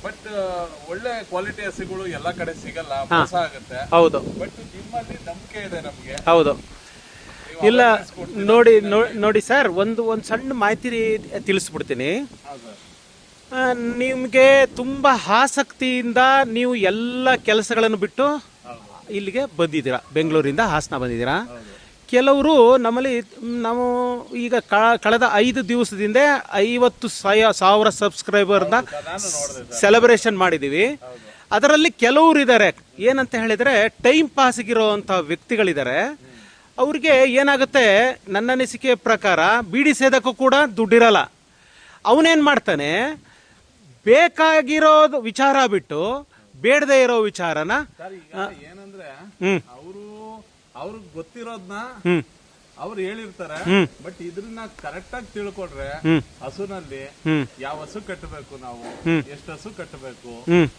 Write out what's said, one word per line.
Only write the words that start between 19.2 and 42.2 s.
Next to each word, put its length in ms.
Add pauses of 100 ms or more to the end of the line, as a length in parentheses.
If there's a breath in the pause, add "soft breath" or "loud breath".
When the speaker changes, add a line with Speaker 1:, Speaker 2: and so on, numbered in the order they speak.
Speaker 2:
ಬಂದಿದ್ದೀರಾ, 420 (140)
ಬೆಂಗಳೂರಿಂದ 460
ಹಾಸನ 380
ಬಂದಿದ್ದೀರಾ. 460
Speaker 1:
ಹೌದು. 280 (380 loud breath)
Speaker 2:
ಕೆಲವರು 680
ನಮ್ಮಲ್ಲಿ, 440 (200)
ನಾವು 420 (520)
ಈಗ 200
ಕ-, 420
ಕಳೆದ 260 (100)
ಐದು 340
ದಿವಸದಿಂದ 500 (360)
ಐವತ್ತು 540
ಸಾಯ-, 440
ಸಾವಿರ 380
ಸಬ್ಸ್ಕ್ರೈಬರ್‌ನ 840
Speaker 1:
ಹೌದು 120
ಸರ್, 180
ನಾನು 340
ನೋಡ್ದೆ 320
ಸರ್. 100
Speaker 2:
ಸೆಲೆಬ್ರೇಷನ್ 560
ಮಾಡಿದ್ದೀವಿ. 480
Speaker 1:
ಹೌದು. 680
Speaker 2:
ಅದರಲ್ಲಿ 400
ಕೆಲವರು 480
ಇದ್ದಾರೆ, 380 (220)
ಏನಂತ 360
ಹೇಳಿದ್ರೆ 540
ಟೈಮ್ 400
ಪಾಸ್ಗಿರೋವಂಥ 840
ವ್ಯಕ್ತಿಗಳಿದ್ದಾರೆ. 1080 (580 loud breath)
ಅವ್ರಿಗೆ 540
ಏನಾಗುತ್ತೆ, 960
ನನ್ನ 240
ಅನಿಸಿಕೆ 440
ಪ್ರಕಾರ 440 (200)
ಬೀಡಿ 340
ಸೇದಕ್ಕೂ 400
ಕೂಡ 220 (220)
ದುಡ್ಡಿರಲ್ಲ. 400 (880 soft breath)
ಅವನೇನ್ 380